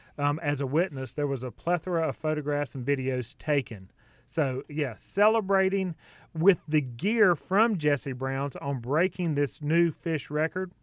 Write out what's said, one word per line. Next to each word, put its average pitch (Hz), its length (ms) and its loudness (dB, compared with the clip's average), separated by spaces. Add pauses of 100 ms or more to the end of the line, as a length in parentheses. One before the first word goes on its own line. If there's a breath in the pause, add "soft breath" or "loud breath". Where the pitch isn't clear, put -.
(160 soft breath)
um, 143 240 0
as 147 200 -2
a 139 60 -2
witness, 139 460 -2
there 147 140 -2
was 135 160 -2
a 127 80 -6
plethora 170 580 -2
of 131 80 -4
photographs 147 600 -2
and 123 100 -6
videos 131 520 -2
taken. 123 520 -4 (360 soft breath)
So, 135 420 -2
yeah, 143 280 -4
celebrating 190 960 2 (380 loud breath)
with 170 340 4
the 151 140 2
gear 180 560 2
from 214 400 0
Jesse 143 360 0
Brown's 135 440 -4
on 139 240 -4
breaking 160 540 0
this 143 260 0
new 165 300 4
fish - 400 -4
record, 160 420 -2 (100)